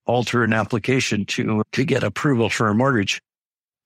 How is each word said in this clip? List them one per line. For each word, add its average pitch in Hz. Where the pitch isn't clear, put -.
alter 120
an 110
application 110
to, 110
to 131
get -
approval 117
for 113
a 104
mortgage. 117